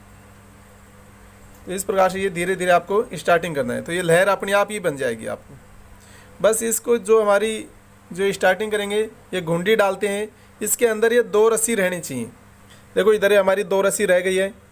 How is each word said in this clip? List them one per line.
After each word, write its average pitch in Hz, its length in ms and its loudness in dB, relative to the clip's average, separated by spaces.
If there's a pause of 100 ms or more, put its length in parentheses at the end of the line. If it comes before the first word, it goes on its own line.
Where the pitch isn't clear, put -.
(1700)
तो 190 60 -12
इस 190 120 -6
प्रकार 190 260 2
से 190 120 -4
ये 196 100 -2
धीरे 175 240 -2
धीरे 180 160 0
आपको 196 320 2 (120)
starting 170 400 0
करना 120 180 -4
है। 120 80 -6
तो 170 100 -10
ये 180 100 -4
लहर 175 280 4
अपने 196 240 -2
आप 202 180 0
ही 208 100 -6
बन 156 160 -4
जाएगी 113 300 -6
आपको। 113 280 -12 (840)
बस 220 240 2
इसको 226 360 0
जो 220 220 4
हमारी 208 460 0 (440)
जो 190 220 -2
starting 196 380 0
करेंगे, 208 300 -2 (320)
ये 185 80 -4
घुंडी 175 340 0
डालते 202 320 0
हैं, 208 200 -4 (340)
इसके 214 260 0
अंदर 220 260 2
ये 240 100 4
दो 208 260 2
रस्सी 226 260 0
रहनी 185 240 -2
चाहिए। 123 260 -8 (680)
देखो 190 180 4
इधर 202 180 2
ये 208 60 6
हमारी 190 280 2
दो 190 160 0
रस्सी 196 240 0
रह 180 160 4
गई 185 140 -2
है 196 180 -2 (180)